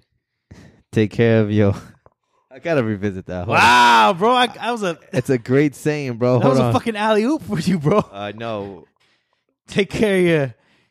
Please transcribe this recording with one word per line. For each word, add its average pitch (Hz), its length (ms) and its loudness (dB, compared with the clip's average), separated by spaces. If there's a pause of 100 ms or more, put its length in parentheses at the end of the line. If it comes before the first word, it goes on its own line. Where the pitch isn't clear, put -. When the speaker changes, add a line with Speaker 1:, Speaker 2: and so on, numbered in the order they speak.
(920)
Speaker 1:
Take 110 180 2
care 113 300 2
of 104 100 0
your. 104 280 2
<laughs> - 720 -20
I 135 80 -20
gotta 156 240 -2
revisit 101 420 -6
that. 90 200 -8
Hold 131 100 -2
on. 185 80 4
Speaker 2:
Wow, 233 520 4
bro! 208 160 0
I, 247 160 0 (120)
I 214 100 -6
was 226 140 -6
a 170 120 -4 (160)
Speaker 1:
It's - 160 -4
a 131 100 0
great 131 360 0
saying, 143 440 -6
bro. 123 200 2
Speaker 2:
that 113 60 0
Speaker 1:
Hold 135 80 4
Speaker 2:
was - 80 2
Speaker 1:
on. 120 100 0
Speaker 2:
a - 20 0
fucking 233 220 -2
alley-oop 220 480 0
for 196 160 -6
you, 180 220 -2
bro. 165 320 2
Speaker 1:
I 101 180 -10
know. 104 560 -10 (800)
Speaker 2:
Take - 240 -2
care 202 280 0
of 180 60 2
your, 151 300 0 (360)